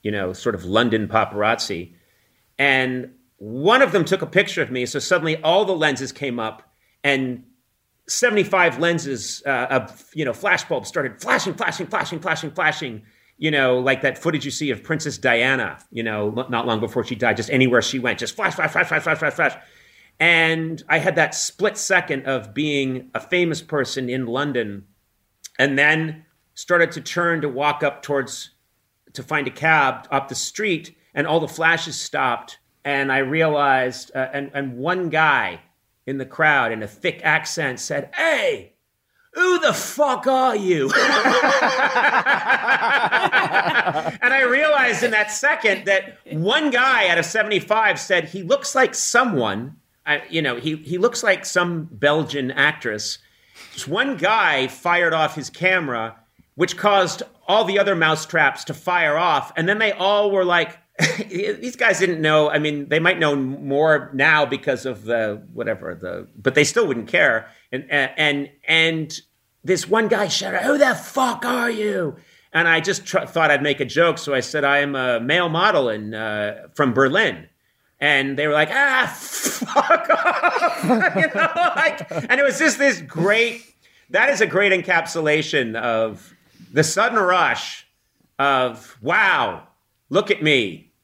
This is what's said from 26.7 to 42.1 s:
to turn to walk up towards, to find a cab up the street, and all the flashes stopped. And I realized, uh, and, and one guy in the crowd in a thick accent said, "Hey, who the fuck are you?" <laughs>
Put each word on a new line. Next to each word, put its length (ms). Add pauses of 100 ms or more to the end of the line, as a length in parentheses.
to 80
turn 420
to 60
walk 360
up 180
towards, 480 (600)
to 100
find 240
a 60
cab 580
up 180
the 60
street, 600 (180)
and 120
all 120
the 80
flashes 540
stopped. 580 (260)
And 280
I 60
realized, 960
uh, 180
and, 220
and 240
one 320
guy 500 (460)
in 120
the 80
crowd 460
in 100
a 60
thick 340
accent 560
said, 360
"Hey, 580 (640)
who 260
the 140
fuck 520
are 300
you?" 380
<laughs> 60 (3250)